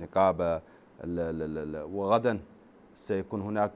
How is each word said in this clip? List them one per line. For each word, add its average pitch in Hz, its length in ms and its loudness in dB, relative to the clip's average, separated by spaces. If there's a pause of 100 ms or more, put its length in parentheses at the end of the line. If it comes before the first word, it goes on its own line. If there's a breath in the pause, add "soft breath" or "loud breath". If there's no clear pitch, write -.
نقابة، 85 540 4
ال-، 80 60 -4 (420 soft breath)
ال-، 82 380 -2
ال-، 78 340 -6
ال-، 76 80 -8 (100)
وغداً 107 460 2 (540)
سيكون 98 480 -4
هناك 104 340 0